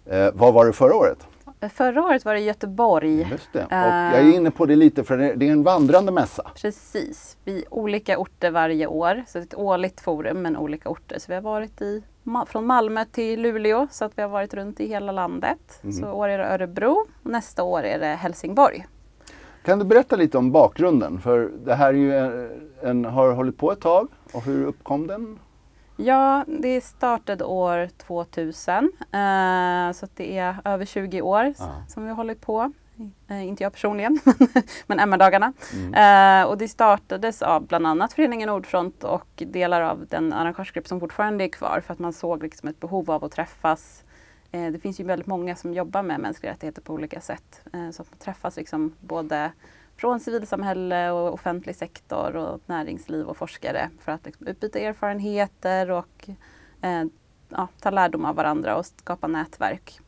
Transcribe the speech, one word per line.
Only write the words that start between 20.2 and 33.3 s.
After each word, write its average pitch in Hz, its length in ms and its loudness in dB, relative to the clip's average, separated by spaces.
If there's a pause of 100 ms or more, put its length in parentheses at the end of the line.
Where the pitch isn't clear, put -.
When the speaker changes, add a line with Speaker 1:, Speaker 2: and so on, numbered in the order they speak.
Speaker 1:
om 127 140 2
bakgrunden? 123 680 4
För 120 300 2 (140)
det 123 100 2
här 139 140 4
är 135 100 4
ju 139 200 2
en, 123 420 -4 (220)
en, 123 220 0
har 127 280 4
hållit 127 260 -2
på 165 140 0
ett 202 80 -6
tag. 185 280 2 (240)
Och 113 100 -8
hur 139 240 -2
uppkom 143 400 -6
den? 214 320 -10 (580)
Speaker 2:
Ja, 269 520 2
det 254 320 -2
startade 233 640 -4
år 180 520 -2
tvåtusen, 175 1040 -4
eh, 185 920 0
så 180 120 -12
att - 120 -20
det 190 220 -8
är 185 260 -4
över 196 200 -4
tjugo 190 380 -6
år 202 220 2
s-, 285 160 -2
Speaker 1:
Ja. 76 280 -10
Speaker 2:
som - 140 -12
vi 220 60 -10
har 220 80 -10
hållit 226 240 -8
på. 226 320 -4 (560)
Eh, 196 200 -8